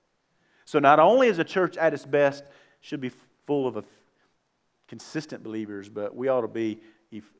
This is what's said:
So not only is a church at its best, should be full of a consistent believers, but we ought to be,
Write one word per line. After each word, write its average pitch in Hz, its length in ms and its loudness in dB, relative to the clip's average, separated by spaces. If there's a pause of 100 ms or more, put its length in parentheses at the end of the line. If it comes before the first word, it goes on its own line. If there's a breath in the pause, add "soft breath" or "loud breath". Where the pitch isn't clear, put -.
(640)
So 151 160 0
not 143 180 8
only 233 300 6
is 185 100 0
a 160 60 -2
church 180 320 -2
at 156 180 0
its 139 100 -12
best, 139 380 0 (380 soft breath)
should 147 200 -12
be 123 120 -8 (340)
full 143 220 -2
of 110 80 -8
a 104 80 -10 (1040)
consistent 139 560 -12
believers, 104 440 -10
but 104 280 -10
we 123 100 -6
ought 131 140 0
to 113 80 -4
be, 110 320 -6 (600 soft breath)